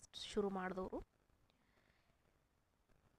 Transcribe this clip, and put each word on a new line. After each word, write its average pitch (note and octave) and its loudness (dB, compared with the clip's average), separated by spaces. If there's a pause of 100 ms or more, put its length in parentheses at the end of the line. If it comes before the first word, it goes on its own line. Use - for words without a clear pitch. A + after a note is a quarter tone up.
(140)
ಶುರು - 2
ಮಾಡಿದವರು F#3 -2 (2250)